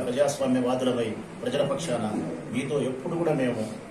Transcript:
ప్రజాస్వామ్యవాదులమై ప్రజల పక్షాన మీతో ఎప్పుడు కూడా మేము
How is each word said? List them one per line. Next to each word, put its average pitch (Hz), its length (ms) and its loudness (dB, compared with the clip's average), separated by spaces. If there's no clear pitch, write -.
ప్రజాస్వామ్యవాదులమై 127 1000 2
ప్రజల 139 200 2
పక్షాన 147 320 -2
మీతో 123 220 0
ఎప్పుడు 127 300 -4
కూడా 160 220 4
మేము 113 220 0